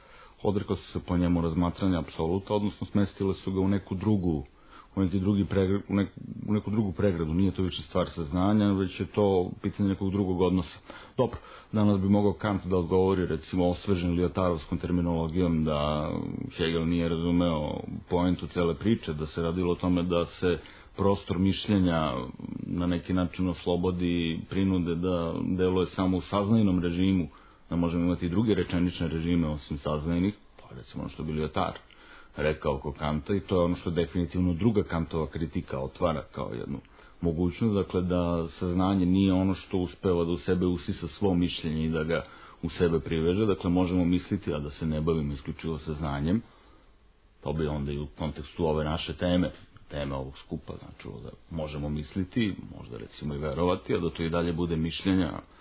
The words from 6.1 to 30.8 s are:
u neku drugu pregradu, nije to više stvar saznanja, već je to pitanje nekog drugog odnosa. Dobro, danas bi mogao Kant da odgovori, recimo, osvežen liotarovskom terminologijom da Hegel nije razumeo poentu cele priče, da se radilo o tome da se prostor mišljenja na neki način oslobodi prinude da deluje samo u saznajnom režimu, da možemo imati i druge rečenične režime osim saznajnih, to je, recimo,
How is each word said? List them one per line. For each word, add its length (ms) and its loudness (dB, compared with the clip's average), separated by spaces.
u 60 0
neku 180 0
drugu 200 0
pregradu, 420 0
nije 180 4
to 120 -2
više 180 -2
stvar 280 0
saznanja, 640 2
već 280 0
je 60 -2
to 440 2
pitanje 280 0
nekog 220 -2
drugog 300 0
odnosa. 380 0
Dobro, 200 0
danas 300 4
bi 80 2
mogao 240 6
Kant 320 -2
da 120 2
odgovori, 480 4
recimo, 440 0
osvežen 440 0
liotarovskom 640 0
terminologijom 840 0
da 460 0
Hegel 300 0
nije 220 0
razumeo 720 0
poentu 380 0
cele 280 0
priče, 380 0
da 120 -4
se 160 -6
radilo 300 0
o 40 2
tome 280 2
da 220 2
se 340 -2
prostor 420 0
mišljenja 720 2
na 200 -2
neki 260 -2
način 360 0
oslobodi 920 0
prinude 460 0
da 460 0
deluje 440 2
samo 320 0
u 40 -2
saznajnom 640 2
režimu, 440 2
da 60 -4
možemo 280 0
imati 220 0
i 40 0
druge 260 2
rečenične 520 0
režime 400 0
osim 300 -6
saznajnih, 560 0
to 140 -20
je, 80 -16
recimo, 260 -10